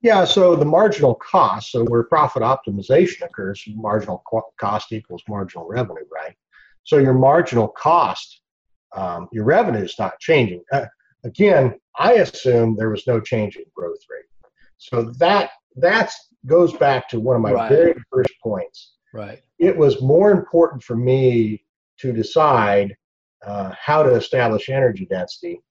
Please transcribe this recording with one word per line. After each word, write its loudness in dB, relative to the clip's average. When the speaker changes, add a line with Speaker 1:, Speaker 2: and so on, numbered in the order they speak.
Speaker 1:
Yeah, 4
so 4
the 0
marginal 2
cost, -2
so -2
where 0
profit 0
optimization 0
occurs, -12
marginal -6
co-, -6
cost -6
equals -14
marginal -10
revenue, -8
right? -12
So 2
your 4
marginal 2
cost, -2
um, -10
your -6
revenue 2
is -10
not -8
changing. 0
Uh, -4
again, 2
I 2
assume 0
there -4
was -8
no 0
change -6
in -18
growth -12
rate. -16
So -10
that, 2
that's, 0
goes 4
back 0
to -6
one 0
of 0
my 0
Speaker 2:
Right. -2
Speaker 1:
very 4
first -2
points. -10
Speaker 2:
Right. -14
Speaker 1:
It 4
was 2
more 4
important 0
for -8
me 0
to -6
decide, 0
uh, -10
how 2
to 4
establish -2
energy -2
density. -10